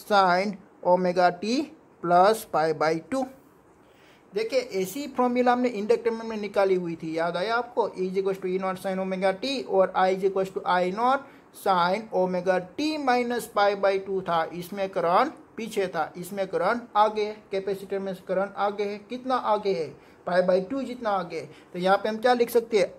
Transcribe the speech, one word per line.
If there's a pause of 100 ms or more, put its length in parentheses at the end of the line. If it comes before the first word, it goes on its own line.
sine (320)
omega (160)
t (480)
plus
pi (200)
by (200)
two। (1080)
देखिए (220)
ऐसी (100)
formula
हमने
inductor
में
निकाली
हुई
थी,
याद
आया
आपको?
E
is
equals
to
E
naught
sine
omega (100)
t (140)
और
I
is
equals
to
I (200)
naught (380)
sine
omega (180)
t (200)
minus
pi
by (140)
two
था, (100)
इसमें
current (240)
पीछे
था,
इसमें
current (140)
आगे
है,
capacitor
में (140)
current
आगे
है, (120)
कितना
आगे
है? (320)
Pi
by (140)
two
जितना
आगे
है। (240)
तो
यहाँ
पे
हम
क्या
लिख
सकते
हैं?